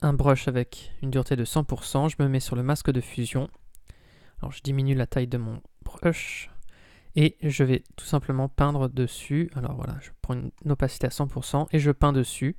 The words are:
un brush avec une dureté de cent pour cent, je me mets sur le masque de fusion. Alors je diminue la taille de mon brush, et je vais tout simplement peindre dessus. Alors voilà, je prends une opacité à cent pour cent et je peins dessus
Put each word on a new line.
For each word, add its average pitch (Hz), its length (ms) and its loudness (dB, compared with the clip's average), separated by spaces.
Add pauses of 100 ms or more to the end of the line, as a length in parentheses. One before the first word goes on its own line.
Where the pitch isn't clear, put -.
un 147 100 4
brush 135 360 6
avec - 520 -4
une 135 100 -4
dureté 131 240 0
de 120 120 -2
cent 156 180 0
pour 127 200 -6
cent, 147 260 0
je - 80 -12
me 143 100 2
mets 131 120 0
sur - 160 -4
le 123 60 -2
masque 147 280 0
de 127 100 2
fusion. 123 480 -4 (920)
Alors - 120 -6
je - 80 -16
diminue 135 340 0
la 127 120 0
taille 127 200 -2
de 123 120 -2
mon 113 240 -6 (200)
brush, - 680 -2 (680)
et 156 240 6
je 143 240 2
vais 127 200 2 (120)
tout - 80 -16
simplement 135 460 0
peindre 143 380 2
dessus. 131 640 -2
Alors 127 220 -4
voilà, - 260 -6
je - 80 -18 (100)
prends - 140 -4
une 131 360 -6
opacité 135 360 0
à 123 40 2
cent 143 160 -2
pour 135 200 -6
cent - 260 0
et 160 60 4
je 147 120 4
peins 143 220 4
dessus 131 460 0